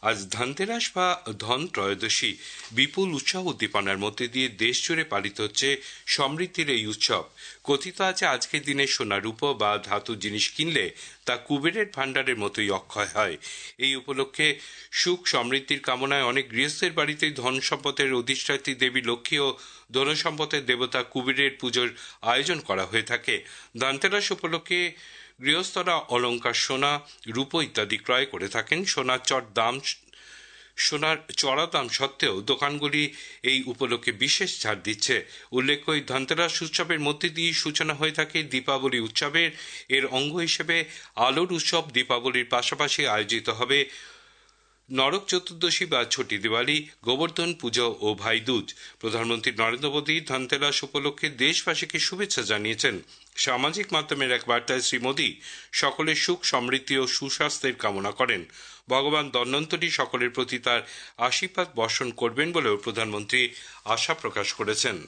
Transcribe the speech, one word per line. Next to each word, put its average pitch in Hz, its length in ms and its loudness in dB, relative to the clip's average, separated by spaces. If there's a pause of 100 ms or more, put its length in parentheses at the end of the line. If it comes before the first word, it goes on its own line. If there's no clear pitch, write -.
আজ 110 160 2 (120)
ধনতেরাস 143 640 -2
বা 185 140 4 (320)
ধন 120 280 0
ত্রয়োদশী 101 640 0 (400)
বিপুল 143 420 2
উৎসাহ 151 340 -2
উদ্দীপনার 101 580 0
মধ্যে 110 220 -2
দিয়ে 131 200 0 (160)
দেশ 120 200 4
জুড়ে 160 200 0
পালিত 101 380 -2
হচ্ছে 107 280 0 (380)
সমৃদ্ধির 156 640 0
এই 117 180 2
উৎসব। 107 360 0 (400)
কথিত 143 380 0
আছে, 190 240 2
আজকের 147 380 0
দিনে 139 240 2
সোনা, 107 320 0
রূপো 110 340 -2
বা 104 240 2
ধাতু 101 380 -2
জিনিস 104 340 -2
কিনলে 151 360 0 (400)
তা 127 120 2
কুবেরের 165 580 0
ভাণ্ডারের 131 420 0
মতোই 104 320 0
অক্ষয় 98 440 0
হয়। 104 220 2 (420)
এই 135 180 0
উপলক্ষে 135 520 0 (440)
সুখ 180 360 2
সমৃদ্ধির 135 600 0
কামনায় 135 440 2
অনেক 135 200 2
গৃহস্থের 147 420 0
বাড়িতে 151 380 0
ধন 127 300 0
সম্পদের 139 520 0
অধিষ্ঠাত্রী 135 640 0
দেবী 127 260 2
লক্ষ্মী 120 380 0
ও 139 100 2 (420)
ধন 135 240 4
সম্পদের 151 500 0
দেবতা 123 380 2
কুবেরের 131 560 0
পুজোর 123 300 0 (320)
আয়োজন 143 380 2
করা 95 260 -2
হয়ে 110 260 -2
থাকে। 120 240 -2 (420)
ধনতেরাস 139 540 0
উপলক্ষে 170 500 -2 (640)
গৃহস্থরা 175 520 2 (140)
অলংকার, 120 560 2
সোনা, 139 260 2 (360)
রূপো 135 340 -2
ইত্যাদি 110 360 0
ক্রয় 131 360 2
করে 104 140 -4
থাকেন। 117 380 -2
সোনার 127 400 2
চট 131 280 2
দাম, 117 220 2 (1000)
সোনার 156 400 2 (200)
চড়া 147 300 2
দাম 160 220 0
সত্ত্বেও 131 520 0
দোকানগুলি 143 640 0 (400)
এই 131 220 4
উপলক্ষে 120 460 0 (120)
বিশেষ 175 260 2 (100)
ছাড় 107 240 0
দিচ্ছে। 107 320 0 (360)
উল্লেখ্য, 135 400 2
এই 147 160 0
ধনতেরাস 156 540 0
উৎসবের 165 460 0
মধ্যে 147 220 0
দিয়ে 165 240 0
সূচনা 156 400 0
হয়ে 151 260 0
থাকে 156 240 0
দীপাবলি 131 560 0
উৎসবের। 147 500 0 (400)
এর 135 160 4 (120)
অঙ্গ 143 200 0
হিসেবে 165 400 2 (380)
আলোর 135 380 4
উৎসব 165 380 0
দীপাবলির 127 640 2
পাশাপাশি 143 520 2
আয়োজিত 110 420 2
হবে 120 300 2 (1120)
নরক 139 360 2
চতুর্দশী 175 600 0
বা 151 140 2 (140)
ছোটি 120 240 -2
দিওয়ালি, 117 400 2 (260)
গোবর্ধন 165 500 0
পুজো 120 340 0 (140)
ও 104 120 0
ভাই 110 260 0
দুজ। 113 280 0 (320)
প্রধানমন্ত্রী 113 520 -2
নরেন্দ্র 117 440 0
মোদী 151 200 0 (140)
ধনতেরাস 139 540 0
উপলক্ষে 143 440 -2 (160)
দেশবাসীকে 160 560 2
শুভেচ্ছা 190 440 0
জানিয়েছেন। 107 520 0 (420)
সামাজিক 151 560 0
মাধ্যমের 143 380 2
এক 120 160 2
বার্তায় 120 380 2
শ্রী - 140 2
মোদী 131 300 2 (440)
সকলের 156 500 2
সুখ, 175 200 0
সমৃদ্ধি 131 540 2
ও 131 100 2
সুস্বাস্থ্যের 135 760 0
কামনা 98 280 0
করেন। 117 300 0 (480)
ভগবান 143 400 2
ধন্বন্তরী 131 600 0
সকলের 123 460 0
প্রতি 123 240 -2
তার 120 220 2 (360)
আশীর্বাদ 175 580 0
বর্ষণ 117 360 0
করবেন 120 400 0
বলেও 135 260 4
প্রধানমন্ত্রী 107 640 0 (440)
আশা 113 280 2
প্রকাশ 104 400 -2
করেছেন। 107 440 0 (100)